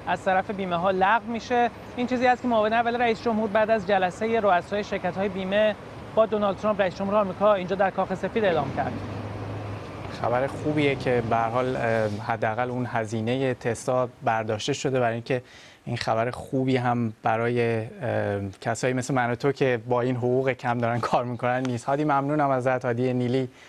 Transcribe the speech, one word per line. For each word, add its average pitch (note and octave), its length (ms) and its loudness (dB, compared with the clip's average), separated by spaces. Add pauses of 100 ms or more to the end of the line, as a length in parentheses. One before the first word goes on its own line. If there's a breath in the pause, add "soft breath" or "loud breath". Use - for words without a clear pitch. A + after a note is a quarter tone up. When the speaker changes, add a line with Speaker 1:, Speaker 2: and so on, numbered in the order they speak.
Speaker 1:
از F3+ 160 -2
طرف F#3+ 280 2
بیمه F#3 240 -2
ها F3+ 160 2
لغو G#3 400 2
می‌شه. A#3+ 380 0 (260)
این B3 120 -2
چیزی B3 200 2
است B3 140 4
که B3+ 60 -4
معاون A3 260 2
اول A#3 280 0
رئیس A3+ 220 2
جمهور A3 260 0
بعد G#3+ 200 2
از A3 180 2
جلسهٔ G3+ 520 2
رؤسای G3 440 2
شرکت‌های F#3+ 460 -2
بیمه G3 460 0 (400)
با A3 100 6
دونالد G#3 320 0
ترامپ G#3 240 0
رئیس F#3 140 2
جمهور G3 200 -2
آمریکا G3+ 380 4
اینجا F#3 220 0
در F#3 160 2
کاخ F#3+ 220 -2
سفید G3 320 -2
اعلام D3+ 300 2
کرد. C3+ 180 -2 (1300)
Speaker 2:
خبر B2 260 0
خوبیه D3 480 0
که B2+ 340 2
به A#2 60 4
هر A2+ 140 2
حال، B2+ 260 0
اه، A2+ 340 2 (180)
حداقل A#2 420 0
اون B2 200 -4
هزینهٔ A#2 640 -2
تستا B2+ 560 -2 (140)
برداشته A2+ 500 0
شده، C3 260 0
برای A#2 140 2
اینکه B2 300 -4 (420 loud breath)
این A#2+ 120 -4
خبر A2+ 340 0
خوبی C3 460 0
هم A#2+ 360 0 (100)
برای، A#2 540 2
اه، A2 100 -4 (760)
کسایی B2 320 -2
مثل B2+ 200 -2
من A#2+ 180 2
و A#2+ 40 0
تو C#3 160 0
که B2+ 380 2
با B2 120 2
این B2+ 140 0
حقوق B2+ 360 2
کم A#2+ 260 -2
دارن A#2 220 0
کار B2+ 260 0
می‌کنن B2 360 -2
نیست. B2 240 -4
هادی، C#3+ 180 0
ممنونم C#3+ 460 2
ازت. B2+ 360 2
هادی B2 280 0
نیلی، B2 360 0 (200 loud breath)